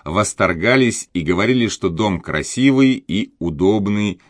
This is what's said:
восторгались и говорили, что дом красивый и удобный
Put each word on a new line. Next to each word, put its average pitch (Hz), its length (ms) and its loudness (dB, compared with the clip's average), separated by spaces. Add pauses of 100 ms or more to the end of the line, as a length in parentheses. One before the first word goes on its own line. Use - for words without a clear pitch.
восторгались 101 1120 0
и 87 60 -2
говорили, 104 480 0
что 95 220 -4
дом 90 300 -2
красивый 131 760 2
и - 440 -4
удобный 98 920 0